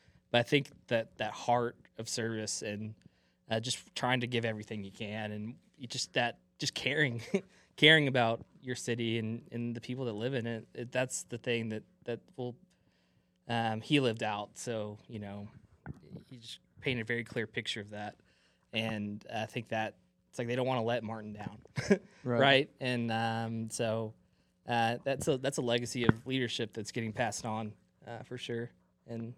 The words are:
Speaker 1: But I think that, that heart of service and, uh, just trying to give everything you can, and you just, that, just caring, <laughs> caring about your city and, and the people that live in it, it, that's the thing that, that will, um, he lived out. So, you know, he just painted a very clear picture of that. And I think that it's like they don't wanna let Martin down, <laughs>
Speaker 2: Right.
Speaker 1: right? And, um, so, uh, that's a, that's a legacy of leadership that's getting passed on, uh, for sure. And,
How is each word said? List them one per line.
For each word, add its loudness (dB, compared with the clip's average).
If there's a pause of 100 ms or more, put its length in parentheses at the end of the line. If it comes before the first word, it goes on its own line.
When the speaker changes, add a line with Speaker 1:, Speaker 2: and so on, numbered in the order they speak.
(320)
Speaker 1:
But 8
I 8
think 2 (180)
that, 0
that -2
heart 2 (220)
of -6
service -2
and, -6 (540)
uh, 2
just -6
trying 2
to 0
give 0
everything -4
you -10
can, -6
and -6 (240)
you -12
just, -6
that, 0 (180)
just -2
caring, 2 (100)
<laughs> -6
caring 10
about 4 (160)
your -6
city 0
and, -4 (100)
and -2
the -10
people -4
that -2
live -2
in -2
it, -6
it, -8
that's -2
the -8
thing -2
that, -6 (220)
that -4 (180)
will, -6 (920)
um, 0
he 4
lived 2
out. -4
So, -6
you -10
know, -10 (800)
he -18
just -14 (220)
painted 0
a -12
very -2
clear -4
picture -6
of -12
that. -8 (560)
And -4
I -4
think -8
that -2 (360)
it's -10
like -4
they -2
don't 0
wanna 0
let 0
Martin -8
down, -10 (300)
<laughs> 6 (240)
Speaker 2:
Right. 4
Speaker 1:
right? 8 (100)
And, 0
um, -2
so, -2 (540)
uh, 2
that's 0
a, 2
that's -2
a 0
legacy 0
of 2
leadership -2
that's -6
getting -2
passed -2
on, -4 (340)
uh, -10
for -10
sure. -6 (360)
And, -8